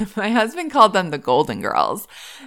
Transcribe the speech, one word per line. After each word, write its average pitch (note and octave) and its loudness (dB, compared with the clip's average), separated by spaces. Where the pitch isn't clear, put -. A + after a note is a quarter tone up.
<laughs> G3+ -10
my G#3 -2
husband B3 -2
called A3 6
them F#3 0
the D3 -4
Golden B2+ 0
Girls. - -2